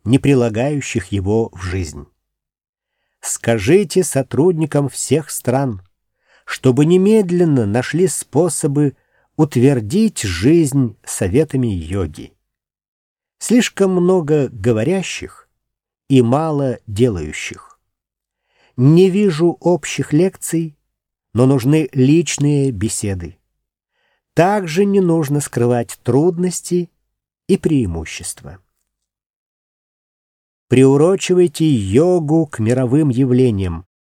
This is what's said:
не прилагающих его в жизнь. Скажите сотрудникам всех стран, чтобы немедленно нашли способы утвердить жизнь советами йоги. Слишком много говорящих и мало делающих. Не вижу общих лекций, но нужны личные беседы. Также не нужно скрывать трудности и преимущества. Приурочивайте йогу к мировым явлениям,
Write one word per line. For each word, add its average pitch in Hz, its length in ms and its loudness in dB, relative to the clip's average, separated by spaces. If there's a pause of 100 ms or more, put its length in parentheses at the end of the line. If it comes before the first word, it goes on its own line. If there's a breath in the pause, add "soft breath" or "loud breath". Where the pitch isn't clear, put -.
не 127 160 2
прилагающих 123 840 -2
его 101 460 -2
в 92 80 -20
жизнь. 87 460 -8 (1120)
Скажите 147 840 0
сотрудникам 147 840 -2
всех - 420 -4
стран, 123 520 -4 (640)
чтобы 131 420 0
немедленно 175 800 2
нашли 127 400 0
способы 147 920 -2 (380)
утвердить 143 880 0
жизнь 123 800 0
советами 127 640 -2
йоги. 87 680 -8 (1080)
Слишком 208 500 0
много 175 580 0
говорящих 120 1000 -4 (600)
и 131 140 4
мало 139 640 -2
делающих. 98 960 -6 (960)
Не 165 340 6
вижу 175 500 0
общих - 520 -4
лекций, 165 680 -2 (600)
но 127 80 4
нужны 139 460 2
личные 143 760 0
беседы. 98 680 -6 (960)
Также 185 500 0
не 202 160 2
нужно 160 400 0
скрывать 120 600 -2
трудности 175 880 -2 (560)
и 196 100 2
преимущества. 90 1040 -4 (2000)
Приурочивайте 160 1000 4
йогу 151 760 2
к - 120 -12
мировым 127 500 0
явлениям, 117 800 0 (180)